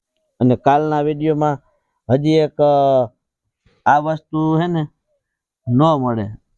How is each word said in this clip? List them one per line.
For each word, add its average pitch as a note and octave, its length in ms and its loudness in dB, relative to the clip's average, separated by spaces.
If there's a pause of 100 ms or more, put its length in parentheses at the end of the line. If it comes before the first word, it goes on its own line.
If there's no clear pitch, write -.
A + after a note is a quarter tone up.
(400)
અને B2 160 2
કાલના D3+ 440 0
વીડિયોમાં D3+ 580 -2 (520)
હજી C#3+ 200 0
એક, D#3 300 0
અ, C#3 500 2 (760)
આ C#3 120 4
વસ્તુ D#3 640 -2
છે F3 60 0
ને E3 200 -2 (840)
ન B2 140 2
મળે, B2+ 440 0 (320)